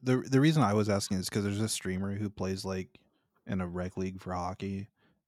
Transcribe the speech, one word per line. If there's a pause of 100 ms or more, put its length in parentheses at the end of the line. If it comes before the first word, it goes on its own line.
the,
the
reason
I
was
asking
is
'cause
there's
a
streamer
who
plays,
like, (480)
in
a
rec
league
for
hockey, (400)